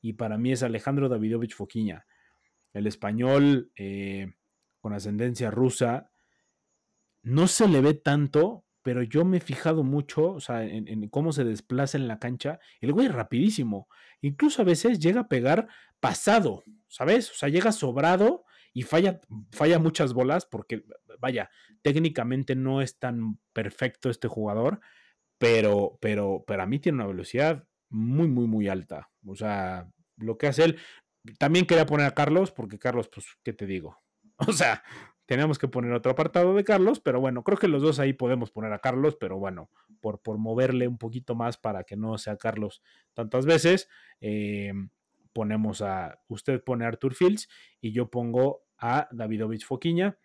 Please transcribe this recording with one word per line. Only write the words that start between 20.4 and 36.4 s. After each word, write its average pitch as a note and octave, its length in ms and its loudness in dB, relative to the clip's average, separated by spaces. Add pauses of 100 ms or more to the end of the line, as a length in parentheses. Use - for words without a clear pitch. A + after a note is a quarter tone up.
porque, G#2 380 -10 (360)
vaya, B2 280 -4 (340)
técnicamente C#3 720 0
no C3 260 0
es - 160 -6
tan A#2 400 -4 (140)
perfecto A#2 580 -4
este A#2+ 160 -6
jugador, A2 540 -2 (580)
pero, G#2+ 640 4
pero, G2+ 440 -2
pero G2 180 -4
a F#2 40 -4
mí C3+ 140 -2
tiene D#3 160 0
una A2+ 100 -4
velocidad B2 640 -2 (200)
muy, B2 380 0
muy, B2 220 2
muy G#2+ 180 0
alta. F#2 440 -8 (140)
O G2 120 -16
sea, F#2 520 -6 (280)
lo A2 220 -6
que D3 100 0
hace C#3 160 2
él. E3 140 2 (600)
También E3+ 280 4
quería D#3+ 200 6
poner D3 200 2
a C3 80 -2
Carlos, D#3 360 2
porque G#2+ 300 -12
Carlos, A#2+ 340 -2
pues, - 120 -18 (180)
¿qué A#2 80 -8
te G#2+ 140 -10
digo? F2+ 340 -10 (380)
<laughs> - 100 -2
O A3 40 0
sea, B2+ 300 0 (440)
teníamos C#3+ 300 0
que C#3 120 -4
poner A#2+ 240 -4
otro A#2+ 180 0
apartado F3 440 2